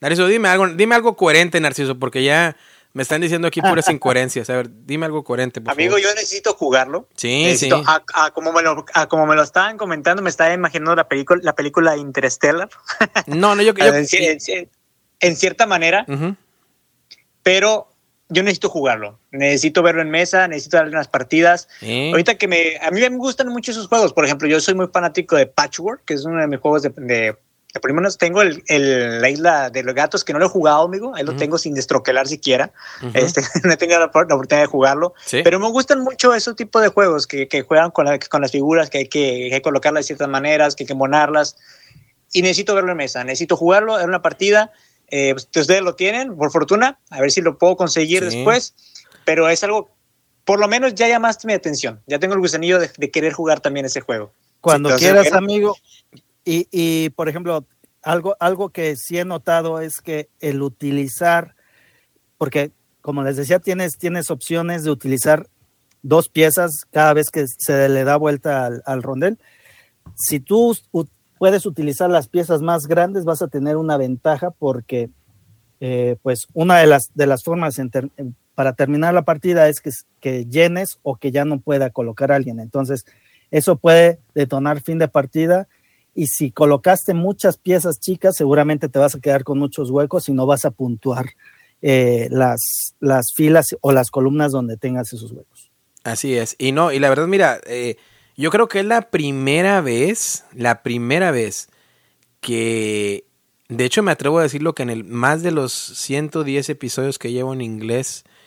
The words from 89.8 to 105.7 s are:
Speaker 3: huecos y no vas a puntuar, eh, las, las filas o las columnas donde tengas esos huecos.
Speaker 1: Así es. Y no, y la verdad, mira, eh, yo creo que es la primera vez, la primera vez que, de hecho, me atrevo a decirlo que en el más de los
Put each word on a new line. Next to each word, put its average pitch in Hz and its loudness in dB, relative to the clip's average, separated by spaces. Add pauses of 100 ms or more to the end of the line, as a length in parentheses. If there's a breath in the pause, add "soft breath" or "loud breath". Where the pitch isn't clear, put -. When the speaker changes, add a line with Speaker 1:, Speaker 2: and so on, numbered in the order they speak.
Speaker 3:
huecos 143 0
y - -2
no 131 0
vas 139 2
a 147 -2
puntuar, 127 -4 (560 soft breath)
eh, 123 2
las, 123 -2
las 131 0
filas 156 4
o 143 2
las 127 2
columnas 143 0
donde 120 -4
tengas 127 -6
esos 113 -16
huecos. - -20 (340)
Speaker 1:
Así 120 -4
es. 117 -2
Y 135 0
no, 160 0
y 139 -2
la 139 4
verdad, 147 0
mira, 180 2
eh, 120 -6 (360 soft breath)
yo 151 -2
creo 214 4
que 208 -4
es 202 -2
la 226 -2
primera 156 0
vez, 139 -2 (100)
la 120 0
primera 131 -2
vez 113 -4 (720)
que, 107 -4 (440)
de 123 -2
hecho, 208 0
me 185 2
atrevo 151 0
a 165 4
decirlo 147 -2
que 135 -8
en 120 -6
el 113 -8
más 123 0
de 175 -2
los 139 -2